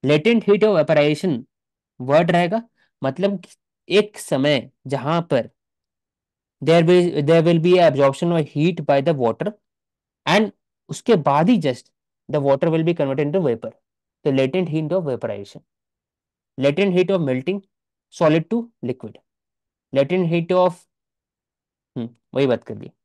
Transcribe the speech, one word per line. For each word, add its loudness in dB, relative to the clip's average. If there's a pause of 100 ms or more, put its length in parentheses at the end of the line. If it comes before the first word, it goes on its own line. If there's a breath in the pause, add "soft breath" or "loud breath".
Latent 2
heat 4
of 2
evaporation 0 (560)
वर्ड 2
रहेगा, 0 (400)
मतलब -4 (480)
एक 0
समय -2 (180)
जहां -4
पर -2 (1120)
there 4
will, 4 (140)
there 6
will 2
be 4
absorption 2
of -2
heat -2
by 4
the 0
water -2 (760)
and 0 (380)
उसके 0
बाद 2
ही 4
just -6 (380)
the -2
water 2
will 0
be 0
converted 0
into -2
vapor, -4 (540)
तो 0
latent 0
heat -4
of -4
evaporation, -10 (960)
latent 0
heat 0
of -2
melting -4 (520)
solid 0
to -4 (220)
liquid, -10 (760)
latent 0
heat -2
of, 2 (1200)
हम्म, -8 (260)
वही 2
बात -2
कर -14
ली। -18 (140)